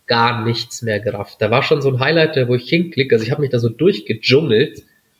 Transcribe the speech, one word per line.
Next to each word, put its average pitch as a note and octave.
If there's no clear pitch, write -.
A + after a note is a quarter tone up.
gar A#2
nichts -
mehr G#2+
gerafft. G#2
Da G#2
war B2+
schon D3+
so C3+
ein B2+
Highlighter, D3+
wo B2
ich A#2+
hinklicke, D#3+
also A2
ich B2
hab D3
mich C#3
da B2+
so A#2
durchgedschungelt, C3+